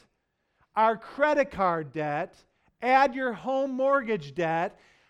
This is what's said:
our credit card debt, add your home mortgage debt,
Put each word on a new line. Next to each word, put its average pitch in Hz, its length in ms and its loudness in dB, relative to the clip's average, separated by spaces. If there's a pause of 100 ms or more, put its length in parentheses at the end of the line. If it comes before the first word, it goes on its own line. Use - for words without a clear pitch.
(760)
our 220 200 4
credit 285 540 0
card 165 420 -2
debt, 151 440 -4 (460)
add 262 320 4
your 262 180 -4
home 269 400 -4
mortgage 233 640 0
debt, 165 440 -2 (320)